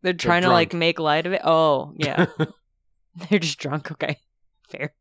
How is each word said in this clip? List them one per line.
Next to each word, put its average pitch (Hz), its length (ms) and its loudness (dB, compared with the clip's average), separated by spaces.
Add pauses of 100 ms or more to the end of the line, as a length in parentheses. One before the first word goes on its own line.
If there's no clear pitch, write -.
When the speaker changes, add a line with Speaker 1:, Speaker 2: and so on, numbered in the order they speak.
Speaker 1:
They're 185 120 -2
Speaker 2:
they're 175 40 -4
Speaker 1:
trying 175 260 2
to, 233 60 4
like, 170 220 4
Speaker 2:
drunk. 170 80 -4
Speaker 1:
make 170 200 0
light 156 260 2
of 180 80 -4
it? - 100 -2
Oh, 156 540 2
yeah. 156 280 0 (320)
Speaker 2:
<laughs> - 320 -20
Speaker 1:
<laughs> - 400 -20
They're 208 100 4
just 160 200 -4
drunk. 143 340 -8
Okay. - 240 -6 (520)
Fair. 151 320 -10